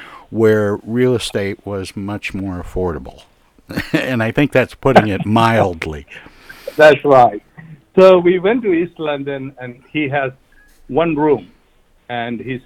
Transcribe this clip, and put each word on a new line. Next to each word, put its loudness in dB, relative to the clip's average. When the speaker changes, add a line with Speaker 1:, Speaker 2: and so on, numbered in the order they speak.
Speaker 1:
where 2
real 0
estate -6
was -10
much -10
more -8
affordable. -6
<laughs> -8
And -2
I -4
think 0
that's 0
putting 2
it -4
mildly. 0
Speaker 2:
<laughs> -16
That's 6
right. 4
So 8
we 2
went -2
to 0
East -4
London, -8
and -16
he -4
has -2
one 0
room. 0
And -8
he -10